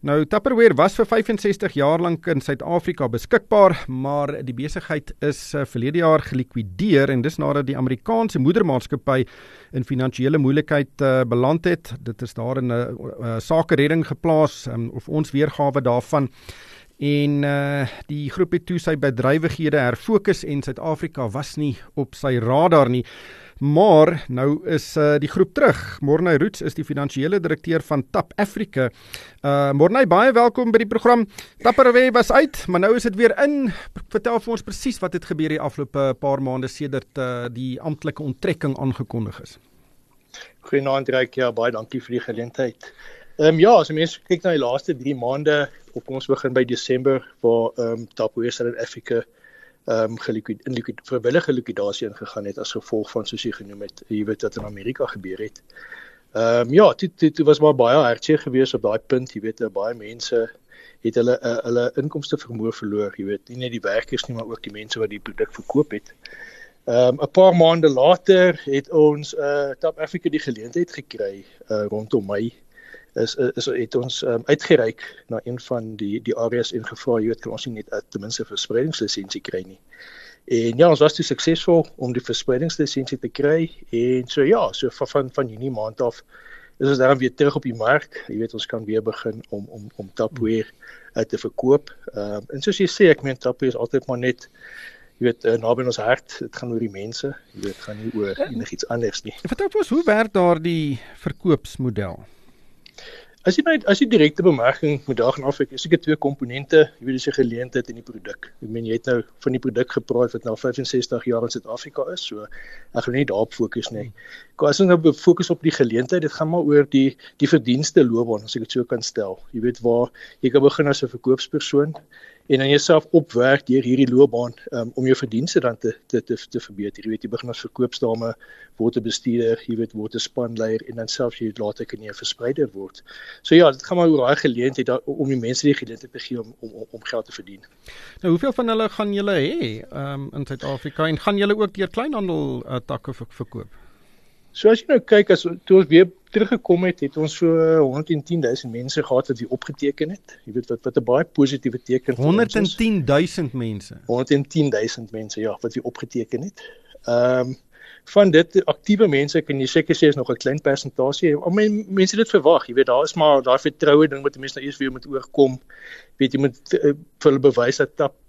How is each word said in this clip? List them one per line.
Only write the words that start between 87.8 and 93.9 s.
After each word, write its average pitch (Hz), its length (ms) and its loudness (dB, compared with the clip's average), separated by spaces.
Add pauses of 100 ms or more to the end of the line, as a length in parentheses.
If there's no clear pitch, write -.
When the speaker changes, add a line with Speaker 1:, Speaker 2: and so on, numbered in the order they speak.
Speaker 2:
Jy 107 100 -8
weet, 113 160 -6
ons 110 120 -8
kan 113 200 -8
weer 107 180 -2
begin 110 460 -8
om, 101 200 -10
om, 104 260 -18
om 101 180 -14
Tupperware, 113 520 -4 (480)
eh, 113 100 -2
te - 140 -6
verkoop. 139 520 0 (240)
Ehm, 104 340 -8
en 139 140 -12
soos 202 160 -2
jy 190 100 2
sê, 190 220 6
ek 147 140 4
meen, 135 140 -4
Tupperware 127 300 -4
is 123 80 -2
altyd 120 320 -4